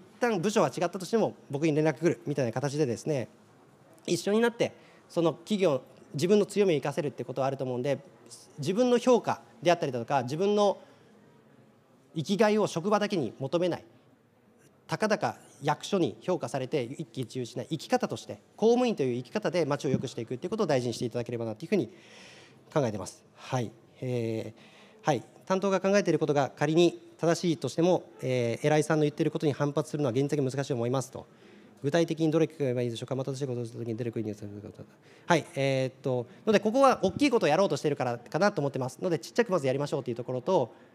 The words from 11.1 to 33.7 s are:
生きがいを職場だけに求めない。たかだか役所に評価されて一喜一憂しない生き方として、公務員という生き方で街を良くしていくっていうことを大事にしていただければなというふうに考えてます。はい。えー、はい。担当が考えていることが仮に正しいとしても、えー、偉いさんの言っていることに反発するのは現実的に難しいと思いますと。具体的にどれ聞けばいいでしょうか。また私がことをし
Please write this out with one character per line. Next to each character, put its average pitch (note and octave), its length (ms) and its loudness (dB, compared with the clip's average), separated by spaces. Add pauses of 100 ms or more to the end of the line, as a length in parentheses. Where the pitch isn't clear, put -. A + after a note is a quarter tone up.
生 D#3+ 80 -4
き F#3+ 140 -2
が G#3+ 120 6
い G#3+ 100 2
を G3 100 2
職 E3+ 220 -4
場 G#3 100 4
だ G3+ 80 -2
け G#3 80 -4
に B2 240 -2
求 C3+ 180 0
め F3+ 100 0
な D#3 100 -4
い。 - 60 -20 (1000)
た D#3+ 100 -6
か A3 100 0
だ G#3 120 2
か A#2+ 180 -2 (260)
役 D3 220 -2
所 G3+ 140 0
に C3+ 240 0
評 F3+ 160 -2
価 C3+ 100 -6
さ C#3 100 -6
れ C3 80 -6
て C3 160 -2
一 C3+ 220 -8
喜 - 160 -10
一 B2+ 200 -8
憂 B2 40 -4
し A#2 140 -10
な A#2 60 -6
い - 40 -16
生 E3 80 -4
き - 120 -10
方 A#3+ 200 0
と B2 80 -8
し - 100 -12
て、 G#2 120 -14 (180)
公 G#3 120 2
務 B3 180 4
員 G#3+ 100 0
と D3+ 60 0
い B2+ 100 0
う - 40 -2
生 B2+ 80 -6
き - 60 -20
方 G#3 200 -4
で E3 160 0
街 C#3+ 180 -2
を C#3+ 60 0
良 B2+ 80 2
く C3+ 100 -8
し - 60 -16
て B2 80 -6
い A2+ 40 -10
く B2+ 80 -8
っ B2+ 40 -6
て - 80 -10
い - 20 -8
う - 20 -12
こ A3 60 -6
と A3 60 0
を G3 40 0
大 C#3+ 140 2
事 B2 80 -2
に A2+ 60 -4
し - 40 -10
て C3 60 -4
い A#2 60 -4
た - 80 -6
だ A#2 60 -4
け A#2+ 80 -10
れ A#2+ 40 -4
ば A#2 80 -6
な A2+ 100 -6
と E3 120 -14
い - 0 -
う - 20 -10
ふ - 40 -8
う G#3 40 4
に C#3 120 0 (840)
考 D#3 140 2
え A2 40 -2
て G2+ 60 -6
ま F#2 100 -10
す。 - 160 -18 (120)
は - 260 -4
い。 A2+ 100 -6 (300)
え A2+ 540 -4 (480)
ー、 - 40 -20
は D#3 60 4
い。 A#2+ 100 -2 (220)
担 F#3+ 160 -2
当 G3 80 0
が F#3+ 140 2
考 G3 160 4
え G3 40 4
て F3+ 80 0
い - 40 4
る D3+ 40 2
こ D#3 80 -2
と D3 60 2
が C#3 240 2
仮 D3+ 180 0
に E3+ 240 6 (200)
正 E3+ 300 2
し E3 40 4
い C#3+ 60 -2
と C3 100 -4
し - 60 -10
て D#3+ 80 0
も、 F3 220 4 (180)
え B2 400 0
ー、 D3+ 40 2
偉 D3+ 120 4
い D3+ 40 6
さ D#3+ 120 0
ん D#3 40 2
の D3+ 40 2
言 D3 100 2
っ - 20 -12
て - 80 0
い D3+ 40 2
る D3+ 40 0
こ D#3 80 -4
と D#3+ 80 -2
に C#3+ 60 4
反 C#3+ 200 -2
発 D3+ 180 -2
す D#3+ 60 -6
る D3 60 -2
の C#3 40 0
は A#2+ 60 0
現 C3 100 2
実 C#3+ 80 -2
的 D3 100 0
に C3 100 0
難 C3+ 140 -4
し - 20 -10
い - 20 -6
と C#3+ 60 -2
思 A#2 120 -2
い A#2+ 40 -2
ま C3 120 0
す - 80 -12
と。 - 160 -14 (560)
具 C#3 80 -2
体 E3+ 160 2
的 D#3+ 140 -4
に D#3+ 100 2
ど D#3+ 80 4
れ D#3+ 80 4
聞 - 100 -6
け C3+ 160 -2
ば B2 80 -2
い A#2+ 60 0
い A#2+ 40 -2
で A2+ 60 -6
し A2 60 -10
ょ - 20 -8
う - 20 -8
か。 - 80 -4
ま C3 100 -4
た C#3 100 -6
私 C3 80 -8
が C#3 60 -4
こ B2 60 -6
と A#2+ 60 -6
を A#2+ 60 -6
し A2+ 60 -14